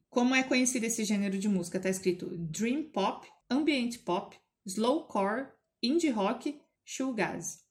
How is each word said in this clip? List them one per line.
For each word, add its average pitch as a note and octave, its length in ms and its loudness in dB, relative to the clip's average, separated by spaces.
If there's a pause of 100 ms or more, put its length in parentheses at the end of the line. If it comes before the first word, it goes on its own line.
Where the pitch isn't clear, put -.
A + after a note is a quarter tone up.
(100)
como B3 240 4
é C4 80 6
conhecido B3+ 420 2
esse A3+ 200 0
gênero G3+ 340 0
de G3 100 0
música. F#3+ 320 0
Tá F#3+ 100 0
escrito F#3 360 0 (100)
dream G3+ 480 -2
pop, G#3 420 -2 (240)
ambient C4 540 0
pop, F#3+ 320 -4 (300)
slowcore, A3 800 0 (360)
indie D#4 280 2
rock, A#3 480 -2 (260)
shoegaze. G#3+ 760 -4 (120)